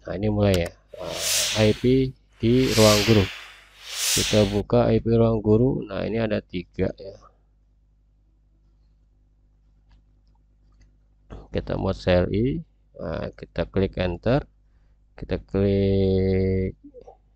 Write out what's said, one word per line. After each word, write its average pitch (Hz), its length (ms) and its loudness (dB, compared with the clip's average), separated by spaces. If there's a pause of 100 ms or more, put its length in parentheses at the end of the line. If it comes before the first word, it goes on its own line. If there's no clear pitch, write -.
nah, 87 80 -8
ini 101 160 -2
mulai 104 260 2 (100)
ya, 82 60 -10 (300)
eh, 90 680 -2
I - 40 4
P - 100 -10 (540)
di 127 400 2
ruang 104 220 6 (100)
guru. 104 160 6 (640)
Kita - 640 0
buka 113 400 0
I 110 80 2
P - 40 -6 (120)
ruang 113 240 2
guru. 110 440 2
Nah, 95 200 -6
ini 107 160 -2
ada 104 200 -2
tiga - 520 -6
ya. - 240 -16 (4000)
Kita 92 320 -6
buat 95 160 -4
C - 160 -10
L 90 160 2
I, 131 320 -2 (400)
nah, - 320 -8
kita - 320 -8
klik 95 320 -4
enter, 92 480 -2 (720)
kita - 240 -8
klik 95 1400 0 (580)